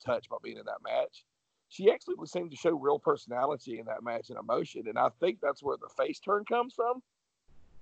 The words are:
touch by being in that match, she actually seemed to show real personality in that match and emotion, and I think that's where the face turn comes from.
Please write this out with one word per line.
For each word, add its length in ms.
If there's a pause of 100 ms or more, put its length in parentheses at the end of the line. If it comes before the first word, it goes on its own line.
touch 260
by 140
being 160
in 80
that 180
match, 400 (460)
she 200
actually 240 (120)
seemed 260
to 40
show 140
real 280
personality 840
in 60
that 180
match 260
and 80
emotion, 480
and 120
I 100 (100)
think 240
that's 200
where 140
the 120
face 320
turn 240
comes 280
from. 300 (800)